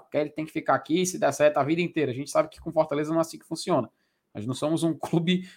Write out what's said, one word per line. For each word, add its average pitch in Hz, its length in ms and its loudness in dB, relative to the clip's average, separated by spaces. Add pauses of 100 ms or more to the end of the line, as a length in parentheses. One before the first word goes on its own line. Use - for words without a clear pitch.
Kelly 147 220 -2
tem 156 140 -6
que 151 60 -10
ficar 147 240 0
aqui, 165 300 0
se 185 120 -4
der 147 140 2
certo 147 260 4
a 143 60 4
vida 165 180 0
inteira. 156 300 0
A 113 40 -6
gente 143 140 -8
sabe 156 200 0
que - 100 -20
com 165 140 -10
Fortaleza 151 380 0
não 165 80 2
é - 20 4
assim 160 180 -6
que - 60 -20
funciona. 156 440 -2 (460)
Nós 104 100 -8
não 127 80 -4
somos 156 300 -2
um 165 100 2
<laughs> - 60 -12
clube 170 580 0